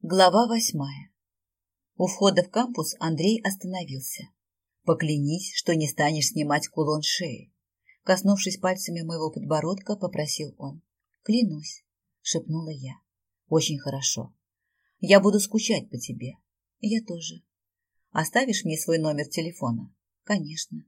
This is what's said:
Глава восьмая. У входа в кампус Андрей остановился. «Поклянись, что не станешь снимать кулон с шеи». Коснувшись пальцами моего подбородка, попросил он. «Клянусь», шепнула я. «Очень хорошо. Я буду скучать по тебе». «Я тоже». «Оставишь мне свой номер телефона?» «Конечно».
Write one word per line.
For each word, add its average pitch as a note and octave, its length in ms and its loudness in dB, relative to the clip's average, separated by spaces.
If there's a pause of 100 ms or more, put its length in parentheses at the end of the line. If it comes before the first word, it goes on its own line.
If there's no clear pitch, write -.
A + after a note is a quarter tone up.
Глава F#3+ 440 8
восьмая. C#3+ 640 -2 (840)
У F#3 120 0
входа F#3+ 340 4
в - 80 -2
кампус A#3+ 480 -2
Андрей E3 420 0
остановился. F3+ 840 -6 (580)
«Поклянись, D#3 720 0
что E3+ 220 0
не D#3 100 0
станешь D3+ 440 0
снимать D3 360 0
кулон D3+ 360 -2
с - 40 -4
шеи». - 480 -6 (480)
Коснувшись F#3+ 540 2
пальцами F#3 460 -2
моего D#3+ 280 -4
подбородка, D#3 640 -2
попросил - 640 -6
он. C#3+ 240 -12 (400)
«Клянусь», F#3+ 600 0 (360)
шепнула D#3+ 500 -4
я. C3 240 -10 (520)
«Очень D#3 320 2
хорошо. C3+ 560 -4 (640)
Я F#3+ 220 8
буду G3+ 180 4
скучать G#3+ 500 0
по - 100 -10
тебе». - 340 -10 (480)
«Я A3 260 0
тоже». E3 380 -10 (680)
«Оставишь A#3 540 0
мне D#3+ 140 -2
свой E3 200 0
номер D3 300 -2
телефона?» B2+ 680 -6 (300)
«Конечно». D#3 640 -4